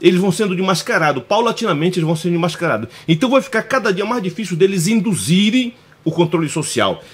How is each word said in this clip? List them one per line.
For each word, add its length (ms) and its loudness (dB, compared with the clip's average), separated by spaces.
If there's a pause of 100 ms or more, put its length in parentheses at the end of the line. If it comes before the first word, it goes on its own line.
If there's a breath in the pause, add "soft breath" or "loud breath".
eles 180 4
vão 140 2
sendo 220 -2
desmascarados. 680 0
Paulatinamente 760 0
eles 80 0
vão 100 0
sendo 160 -2
desmascarados. 560 -2 (180 loud breath)
Então 220 2
vai 140 4
ficar 220 -4
cada 280 0
dia 140 -4
mais 160 -4
difícil 340 -6
deles 300 2
induzirem 880 2 (300 soft breath)
o 80 0
controle 360 0
social, 540 -2 (120)